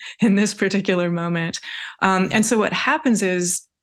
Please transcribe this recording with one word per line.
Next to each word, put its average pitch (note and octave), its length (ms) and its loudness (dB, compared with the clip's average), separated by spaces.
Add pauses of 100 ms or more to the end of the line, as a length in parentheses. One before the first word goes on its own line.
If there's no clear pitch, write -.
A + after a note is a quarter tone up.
<laughs> - 180 -16
in G#3 140 4
this G#3 180 2
particular F#3+ 560 0
moment?" E3+ 500 -2 (420)
Um, F#3+ 300 2
and G#3+ 140 2
so A3+ 120 2
what G#3 160 0
happens C4 480 0
is F3+ 400 -2 (220)